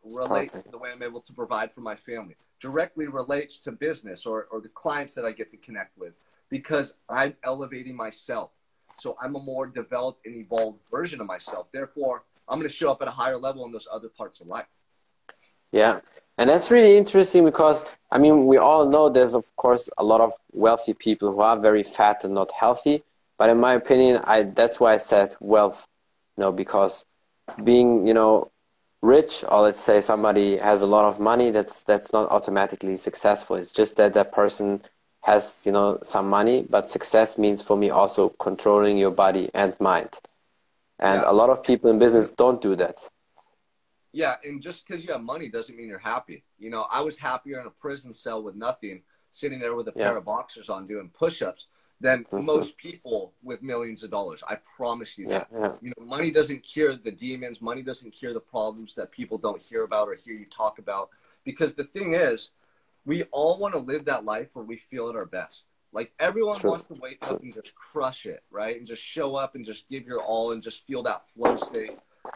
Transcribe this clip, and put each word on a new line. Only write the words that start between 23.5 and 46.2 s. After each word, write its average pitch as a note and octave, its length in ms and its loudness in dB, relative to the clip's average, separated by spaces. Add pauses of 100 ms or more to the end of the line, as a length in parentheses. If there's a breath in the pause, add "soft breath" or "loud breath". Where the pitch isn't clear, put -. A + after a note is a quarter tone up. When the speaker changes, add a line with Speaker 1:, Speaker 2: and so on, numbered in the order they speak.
Speaker 2:
my B2 160 4
opinion, B2+ 500 4
I, A2 200 4
that's A#2 340 0
why A2+ 140 6
I G#2+ 60 4
said G2+ 420 2
wealth, G#2 480 2 (480)
you G2+ 60 -4
know, F#2+ 100 2
because F#2+ 540 -2 (580)
being, A#2+ 420 4
you A2 80 4
know, A2 380 4 (480)
rich, C#3+ 480 4
or G#2 140 4
let's G#2 180 2
say G#2 200 4
somebody G#2 580 2
has G#2 240 2
a G2+ 40 4
lot G#2 200 6
of G#2 120 0
money, A#2+ 320 2
that's, G#2+ 320 -2
that's - 300 0
not G#2+ 180 0
automatically G2 640 -2
successful. - 600 -2
It's F2+ 160 -10
just - 240 0
that G#2 180 4
that G2+ 180 2
person G2+ 500 0 (420 soft breath)
has, - 400 2
you G2+ 60 0
know, G2+ 320 2
some G2 260 -2
money, G#2+ 400 2
but G2+ 200 0
success - 500 0
means G#2 240 0
for G#2 140 0
me G2+ 140 0
also F#2+ 400 2 (100)
controlling G#2 580 2
your G2 140 2
body F#2+ 420 2
and F#2+ 260 0
mind. F#2 380 0 (800)
And G2 240 2
Speaker 1:
Yeah. - 80 2
Speaker 2:
a - 20 4
lot A2 160 6
of C3 140 0
people A#2+ 280 2
in A2 100 2
business A2+ 320 4
don't B2 280 2
do G2 140 -2
that. F2 340 -4 (1000)
Speaker 1:
Yeah, C#3+ 320 -4
and C#3+ 180 -14
just E3 240 -18
'cause F3 200 -14
you F3 80 -8
have B2 100 -8
money C3+ 260 -10
doesn't A2+ 280 -12
mean A#2 120 -18
you're G#2 280 -12
happy. - 260 -14 (160)